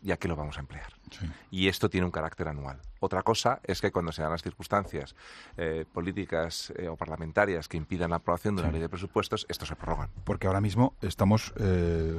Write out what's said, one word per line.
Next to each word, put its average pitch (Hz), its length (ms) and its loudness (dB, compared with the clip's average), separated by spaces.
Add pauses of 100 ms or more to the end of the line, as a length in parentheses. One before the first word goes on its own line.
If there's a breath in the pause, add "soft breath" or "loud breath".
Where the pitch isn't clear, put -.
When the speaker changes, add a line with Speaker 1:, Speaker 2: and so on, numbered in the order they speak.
Speaker 1:
y 95 80 0
a 82 60 0
qué 90 100 -2
lo 82 80 0
vamos 73 220 -6
a - 20 -8
emplear. 71 320 -12 (180)
Speaker 2:
Sí. - 160 -8 (240 loud breath)
Speaker 1:
Y 92 180 4
esto 95 200 2
tiene 90 160 4
un 87 60 0
carácter 80 380 -4
anual. 69 300 -6 (220)
Otra 92 220 2
cosa 117 420 4
es - 160 -2
que 98 120 2
cuando 85 200 0
se - 80 -8
dan 78 100 0
las 82 120 -2
circunstancias, 87 720 -2 (420 loud breath)
eh, 80 340 -2
políticas, 85 840 -2
eh, 90 100 -6
o 82 100 -6
parlamentarias 82 680 0
que 85 120 -4
impidan 85 320 0
la 85 60 2
aprobación 90 400 0
de 90 40 0
una 82 80 2
Speaker 2:
Sí. 80 60 2
Speaker 1:
ley 82 80 0
de 82 80 -2
presupuestos, 98 580 -2
estos - 220 -6
se 78 60 -6
prorrogan. 73 340 -2 (140)
Speaker 2:
Porque - 220 0
ahora 95 140 4
mismo 107 400 4
estamos, 101 560 4
eh, 85 640 2